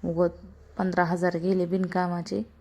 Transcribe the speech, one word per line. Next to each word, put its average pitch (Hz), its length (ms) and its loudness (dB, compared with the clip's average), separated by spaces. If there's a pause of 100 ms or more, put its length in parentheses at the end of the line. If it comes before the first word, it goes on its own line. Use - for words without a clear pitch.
उगं 170 220 2 (500)
पंधरा 180 260 2
हजार 175 340 0
गेले 185 280 2
बिनकामाचे 180 760 -2 (180)